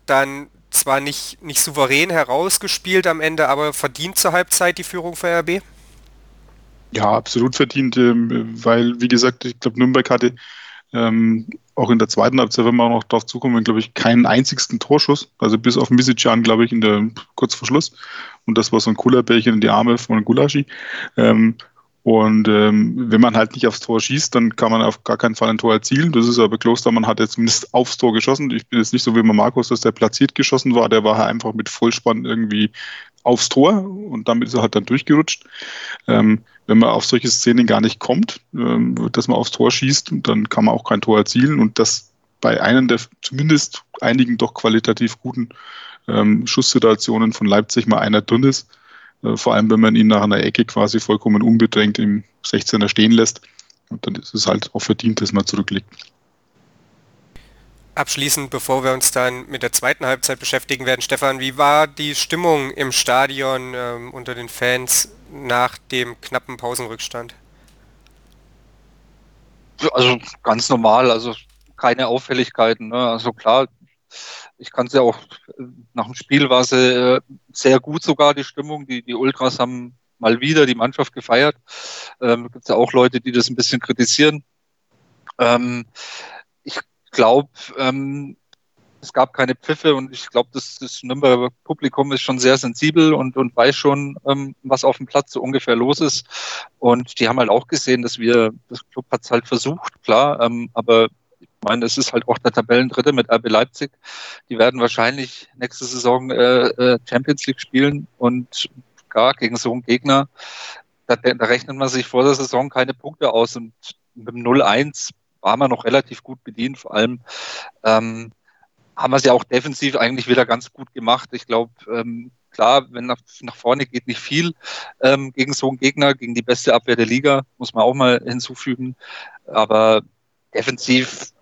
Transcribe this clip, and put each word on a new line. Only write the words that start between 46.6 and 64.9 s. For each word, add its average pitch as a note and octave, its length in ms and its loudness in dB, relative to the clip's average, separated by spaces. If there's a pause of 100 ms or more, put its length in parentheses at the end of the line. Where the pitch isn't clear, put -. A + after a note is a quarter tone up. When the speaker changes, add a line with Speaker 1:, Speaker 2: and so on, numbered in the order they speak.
Speaker 2:
von G#2+ 140 -2
Leipzig G#2+ 380 2
mal G#2+ 140 2
einer G#2+ 220 2
drin A#2+ 220 0
ist, C3+ 240 0 (560)
äh, A2 120 0
vor A#2 200 0
allem G#2+ 140 2
wenn A2 100 4
man A2 160 6
ihn A2+ 120 6
nach G#2+ 140 4
einer G#2 220 2
Ecke - 220 0
quasi G#2+ 340 0
vollkommen G#2+ 420 2
unbedrängt A2+ 580 2
im G#2 240 0 (220)
Sechzehner G#2 440 0
stehen A2 220 4
lässt, A2+ 300 2 (480)
und A2+ 160 -12
dann - 100 -6
ist - 180 -14
es G#2 120 -2
halt G#2 280 -2
auch - 80 -6
verdient, A2 400 -2
dass G2+ 100 -4
man G2 140 0
zurückliegt. G2 420 -4 (2000)
Speaker 1:
Abschließend, C#3+ 540 -4
bevor C3 320 -2
wir C3 100 0
uns B2+ 160 0
dann B2+ 380 -2
mit C3 160 -8
der A#2+ 80 -4
zweiten C3+ 340 -2
Halbzeit C3 340 -2
beschäftigen C3 460 -4
werden, B2+ 160 0
Stefan, C3+ 380 -2
wie C3 180 -6
war D3 300 4
die D3 260 -10
Stimmung D#3+ 560 -2
im C3+ 220 -6
Stadion, C3 840 -2
ähm, A#2+ 380 -10
unter B2 220 -12
den A#2+ 140 -14
Fans B2+ 640 -2 (220)